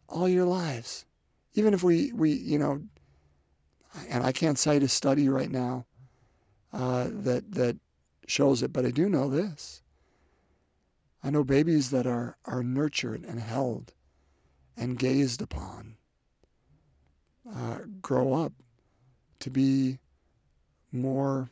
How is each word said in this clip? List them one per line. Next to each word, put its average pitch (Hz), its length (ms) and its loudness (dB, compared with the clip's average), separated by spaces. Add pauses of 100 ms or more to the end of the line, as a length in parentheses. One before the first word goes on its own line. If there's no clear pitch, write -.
all 180 220 0
your 180 160 4
lives. 170 600 -4 (500)
Even 214 180 4
if 180 100 2
we, 170 300 4
we, 156 180 4
you 147 260 0
know, 143 240 0 (1300)
and 123 160 -2
I 131 80 2
can't 147 280 0
cite 147 240 4
a 139 40 4
study 139 420 2
right 135 200 0
now, 127 340 -4 (880)
uh, 127 360 0
that, 123 440 -2
that 123 220 0 (520)
shows 139 340 2
it, 131 100 -4
but 127 140 0
I 123 60 0
do 156 180 2
know 143 180 2
this. 151 540 -4 (1400)
I 139 80 -4
know 147 120 4
babies 139 460 4
that 127 160 0
are, 120 400 -4
are 127 160 -4
nurtured 127 640 -2
and 120 160 -8
held 117 540 -4 (840)
and 120 220 -4
gazed 131 420 2
upon, - 540 -10 (1600)
uh, 120 280 -8 (200)
grow 131 340 0
up 160 200 -2 (840)
to - 100 -10
be 135 480 2 (920)
more 135 600 0